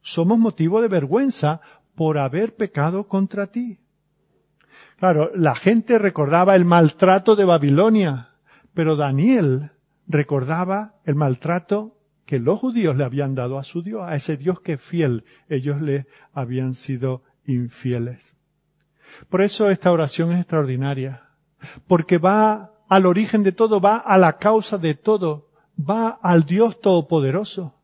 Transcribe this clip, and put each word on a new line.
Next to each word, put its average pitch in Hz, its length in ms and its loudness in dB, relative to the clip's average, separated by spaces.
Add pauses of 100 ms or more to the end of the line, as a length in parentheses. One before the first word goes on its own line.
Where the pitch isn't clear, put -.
Somos 185 380 0
motivo 214 420 0
de 233 60 0
vergüenza 170 720 -2 (340)
por 156 220 -2
haber 147 380 -4
pecado 185 520 -4
contra 196 400 -4
ti." 233 320 -10 (1160)
Claro, 165 380 2
la 156 200 2
gente 226 440 2
recordaba 180 560 2
el 180 100 6
maltrato 185 680 4
de 202 100 2
Babilonia, 165 840 2 (440)
pero 160 220 0
Daniel 147 760 0 (360)
recordaba 160 880 -4 (100)
el 143 100 -2
maltrato 170 800 -4 (300)
que 139 140 -4
los 143 200 0
judíos 226 360 -2
le 143 80 0
habían 135 300 -4
dado 131 240 -6
a 139 60 -10
su - 180 -10
Dios, 202 220 -10
a 170 120 -8
ese 147 220 -6
Dios 170 240 -6
que 156 160 -8
fiel, 135 480 -4 (220)
ellos 143 340 -4
le 143 240 -4 (260)
habían 127 440 -6
sido 131 480 -6 (220)
infieles. 123 880 -8 (960)
Por 185 120 0
eso 202 300 0
esta 185 200 0
oración 165 400 0
es 175 80 0
extraordinaria, 135 840 -4 (640)
porque 170 320 2
va 214 540 2 (140)
al 190 200 4
origen 208 340 2
de 196 100 2
todo, 220 300 0
va 202 160 4
a 202 220 2
la 165 180 4
causa 214 400 0
de 165 160 -2
todo, 165 560 -4 (280)
va 220 440 -4
al 170 220 4
Dios 196 360 0
todopoderoso. 170 1040 -2